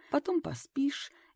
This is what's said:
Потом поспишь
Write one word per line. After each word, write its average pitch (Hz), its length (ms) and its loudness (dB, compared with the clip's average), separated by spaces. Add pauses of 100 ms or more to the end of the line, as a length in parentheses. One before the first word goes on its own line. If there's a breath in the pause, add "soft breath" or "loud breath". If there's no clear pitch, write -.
(100)
Потом 320 320 2
поспишь - 680 -2 (260 soft breath)